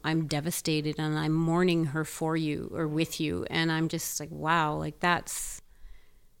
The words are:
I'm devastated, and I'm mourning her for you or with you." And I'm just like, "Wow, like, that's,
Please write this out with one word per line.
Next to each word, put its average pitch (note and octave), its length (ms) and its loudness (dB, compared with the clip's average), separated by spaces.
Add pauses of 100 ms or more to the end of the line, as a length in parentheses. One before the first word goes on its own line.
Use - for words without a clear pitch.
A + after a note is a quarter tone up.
I'm D#3+ 240 2
devastated, D3+ 720 0
and D#3 200 0
I'm D#3 140 2
mourning E3 540 4
her D3+ 180 -2
for D#3+ 320 -2
you D#3 380 -2
or D#3+ 140 0
with D#3+ 320 0
you." C#3+ 300 -2
And E3 200 2
I'm D#3+ 180 2
just - 320 -4
like, D3+ 120 -8
"Wow, D3+ 440 2
like, D#3 240 -4
that's, - 600 -2 (800)